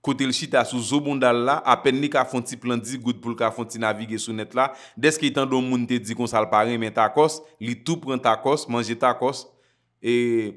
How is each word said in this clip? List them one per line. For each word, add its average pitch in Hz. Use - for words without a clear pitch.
Kote 135
l 123
chita 139
sou 123
zo 131
bonda 139
l 120
la, 139
apèn 131
li 143
ka 131
f -
on 120
ti 120
plan 123
digoud 120
pou 117
l 113
ka 113
f 117
on 110
ti 113
navige 110
sou 110
nèt 107
la. 131
Dèske 156
l -
tande 135
yon 127
moun 123
te 123
di 107
konsa, 113
l 107
pa 107
renmen 113
takòs, 143
li 117
tou 156
pran 131
takòs, 131
manje 117
takòs, 127